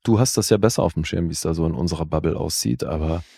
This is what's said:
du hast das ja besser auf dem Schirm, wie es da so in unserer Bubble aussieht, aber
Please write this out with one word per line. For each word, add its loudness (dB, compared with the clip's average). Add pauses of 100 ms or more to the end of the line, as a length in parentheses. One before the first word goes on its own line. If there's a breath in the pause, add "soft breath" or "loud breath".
du 4
hast 2
das 0
ja 8
besser 2
auf 0
dem -2
Schirm, -2
wie -4
es -8
da -2
so 0
in 0
unserer -2
Bubble -2
aussieht, -2
aber -2 (140 soft breath)